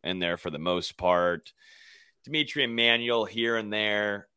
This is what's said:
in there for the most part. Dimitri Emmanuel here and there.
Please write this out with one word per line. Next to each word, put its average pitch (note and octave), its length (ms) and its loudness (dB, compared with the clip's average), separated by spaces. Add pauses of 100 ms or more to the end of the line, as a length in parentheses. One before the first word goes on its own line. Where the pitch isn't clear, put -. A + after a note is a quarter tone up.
in F2+ 140 -4
there F2 180 0
for E2+ 140 -6
the D2+ 80 -8
most F2+ 380 -2
part. F2 560 2 (720)
Dimitri D3 400 -2
Emmanuel A#2 600 2
here A#2 320 -2
and G#2+ 160 -4
there. G#2 640 -2